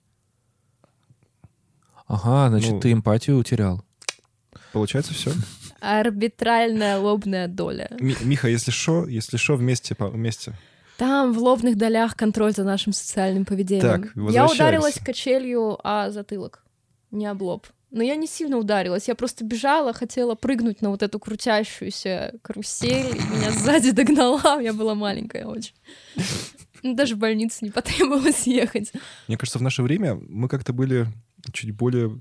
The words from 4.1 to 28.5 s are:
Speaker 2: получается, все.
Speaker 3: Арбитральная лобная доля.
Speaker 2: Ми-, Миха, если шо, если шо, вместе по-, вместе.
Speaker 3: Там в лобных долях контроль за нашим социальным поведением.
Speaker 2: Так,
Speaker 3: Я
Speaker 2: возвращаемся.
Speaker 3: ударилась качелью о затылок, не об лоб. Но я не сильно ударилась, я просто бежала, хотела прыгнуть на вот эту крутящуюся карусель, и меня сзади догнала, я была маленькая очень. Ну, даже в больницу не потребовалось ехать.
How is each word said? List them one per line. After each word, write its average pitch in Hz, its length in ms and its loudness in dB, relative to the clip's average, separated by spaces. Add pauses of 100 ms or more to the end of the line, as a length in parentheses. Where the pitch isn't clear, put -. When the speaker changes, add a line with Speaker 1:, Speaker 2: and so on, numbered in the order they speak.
Speaker 2:
получается, 127 420 -2
все. - 180 -4 (480)
Speaker 3:
Арбитральная 214 1160 0
лобная 196 500 0
доля. 175 400 -6 (120)
Speaker 2:
Ми-, 131 220 0
Миха, 131 260 2
если 120 220 0
шо, 170 360 0
если 117 300 -4
шо, 143 200 2
вместе 123 380 0
по-, 101 140 -4
вместе. 113 460 -6 (440)
Speaker 3:
Там 262 340 2
в 226 60 0
лобных 247 380 4
долях 226 400 2
контроль 214 360 2
за 202 120 -2
нашим 196 280 0
социальным 190 520 -2
поведением. 185 580 2
Speaker 2:
Так, 214 120 -12
Speaker 3:
Я 104 80 -4
Speaker 2:
возвращаемся. 254 320 6
Speaker 3:
ударилась 302 400 4 (100)
качелью 247 800 -2
о 208 280 -2
затылок, 202 540 -10 (460)
не 208 160 -6
об 202 160 -6
лоб. 185 240 -6 (240)
Но 226 120 -2
я 269 140 0
не 311 100 -2
сильно 285 320 -4
ударилась, 196 500 0
я 240 60 -2
просто 233 300 -6
бежала, 254 480 0
хотела 240 420 -2
прыгнуть 233 480 0
на 202 80 2
вот 196 120 -2
эту 208 180 -2
крутящуюся 208 1200 -4
карусель, 240 720 -4
и 220 200 -4
меня 214 160 0
сзади 240 400 4
догнала, 277 680 4
я 226 120 -2
была 214 240 -2
маленькая - 500 -6
очень. - 280 -10 (1080)
Ну, 254 120 -2
даже 240 200 2
в 208 40 -4
больницу 226 460 -2
не 208 60 -8
потребовалось 269 760 0
ехать. 240 440 0 (360)